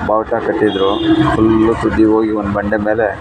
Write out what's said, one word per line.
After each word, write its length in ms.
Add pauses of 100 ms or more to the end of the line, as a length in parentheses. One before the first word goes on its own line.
ಬಾವುಟ 260
ಕಟ್ಟಿದ್ರು. 640 (360)
ಫುಲ್ಲು 380
ತುದಿ 300
ಹೋಗಿ 280
ಒಂದು 220
ಬಂಡೆ 240
ಮೇಲೆ 440